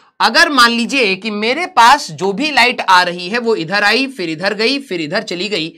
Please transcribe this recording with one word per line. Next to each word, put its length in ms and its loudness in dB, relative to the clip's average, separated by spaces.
अगर 300 4
मान 220 4
लीजिए 440 0
कि 160 -8
मेरे 340 -2
पास 460 4
जो 220 -4
भी 180 -2
लाइट 300 2
आ 200 4
रही 280 -4
है, 100 -4
वो 160 0
इधर 280 -2
आई, 240 0
फिर 220 -8
इधर 240 -4
गई, 260 -2
फिर 220 -8
इधर 220 -6
चली 260 -8
गई, 280 -4